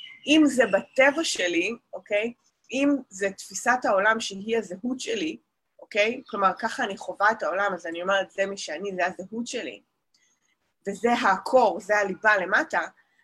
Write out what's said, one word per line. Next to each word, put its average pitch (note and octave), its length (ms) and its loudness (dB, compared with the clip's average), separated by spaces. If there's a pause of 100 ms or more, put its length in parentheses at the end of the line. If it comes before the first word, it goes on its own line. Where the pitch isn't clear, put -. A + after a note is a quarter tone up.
(280)
אם D#4 180 8
זה B3 200 4
בטבע C4 580 2
שלי, F3+ 520 -2 (180)
אוקיי, G#3+ 400 -2 (380)
אם C#4 240 2 (140)
זה G3 220 -4
תפיסת A#3+ 520 -2
העולם A3 360 2
שהיא G#3+ 380 -4
הזהות A3+ 420 -6
שלי, F3 380 -4 (420)
אוקיי? A3+ 480 -2
כלומר, F#3+ 320 0
ככה - 240 -4
אני G3 140 -6
חווה G3 340 0
את A3 120 -4
העולם, F#3+ 300 -2
אז F3 120 -10
אני E3 160 -6
אומרת, F#3+ 300 0
'זה G3 140 -2
מי G3 120 -8
שאני, F#3 380 -8
זה F3 100 0
הזהות F#3+ 420 -8
שלי, D#3 340 -8 (1080)
וזה A3 260 0
הקור, A#3 640 2
זה G#3 180 0
הליבה G3+ 400 2
למטה,' F#3+ 500 0 (360)